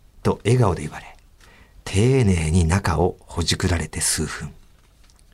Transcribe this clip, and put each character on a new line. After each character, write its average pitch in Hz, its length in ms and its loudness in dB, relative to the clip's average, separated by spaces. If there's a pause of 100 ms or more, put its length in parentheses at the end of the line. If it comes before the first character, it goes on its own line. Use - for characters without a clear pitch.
(220)
と - 220 -2
笑 123 160 2
顔 95 140 2
で 71 80 -8
言 76 80 -10
わ - 100 -14
れ、 - 160 -20 (680)
丁 123 400 2
寧 85 260 2
に 87 160 4
中 85 320 0
を 90 220 0
ほ - 220 -8
じ - 140 -2
く - 120 -2
ら 87 100 0
れ 80 100 -6
て 82 120 -10
数 - 260 -4
分。 - 260 -12 (800)